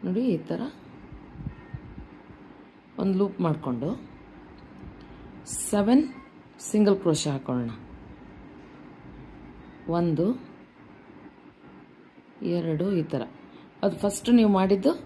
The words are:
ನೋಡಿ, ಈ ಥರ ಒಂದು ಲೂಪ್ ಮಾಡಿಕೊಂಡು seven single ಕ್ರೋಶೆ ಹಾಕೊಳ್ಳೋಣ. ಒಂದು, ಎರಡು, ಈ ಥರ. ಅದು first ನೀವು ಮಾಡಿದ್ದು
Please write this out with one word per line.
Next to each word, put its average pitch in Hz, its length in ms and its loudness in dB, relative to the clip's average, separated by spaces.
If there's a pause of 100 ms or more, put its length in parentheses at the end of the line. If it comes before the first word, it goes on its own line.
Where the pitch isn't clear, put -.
ನೋಡಿ, 185 160 0
ಈ 240 160 2
ಥರ - 240 -4 (2500)
ಒಂದು 190 200 2
ಲೂಪ್ 196 220 0
ಮಾಡಿಕೊಂಡು 147 480 -2 (1600)
seven 226 600 2 (540)
single 202 420 4
ಕ್ರೋಶೆ 151 300 2
ಹಾಕೊಳ್ಳೋಣ. 123 400 -2 (2250)
ಒಂದು, 170 380 2 (2250)
ಎರಡು, 170 500 0
ಈ 170 100 2
ಥರ. 135 200 -2 (600)
ಅದು 190 140 2
first - 340 0
ನೀವು 226 200 8
ಮಾಡಿದ್ದು 196 420 4 (140)